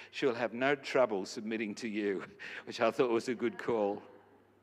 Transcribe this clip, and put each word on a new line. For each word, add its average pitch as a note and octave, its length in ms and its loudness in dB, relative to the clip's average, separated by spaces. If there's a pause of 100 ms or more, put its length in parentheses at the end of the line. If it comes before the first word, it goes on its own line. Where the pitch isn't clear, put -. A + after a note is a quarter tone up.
(100)
she'll B2 240 2
have A2+ 200 -2
no C3+ 200 2
trouble A#2+ 520 2
submitting G#2+ 500 -4
to A#2 120 -6
you," G2+ 360 -2 (200)
<laughs> - 220 -12
which A#2+ 140 -6
I A#2 100 6
thought B2 200 2
was A2+ 180 2
a B2 60 0
good A2+ 240 -2
call. G#2 440 0 (600)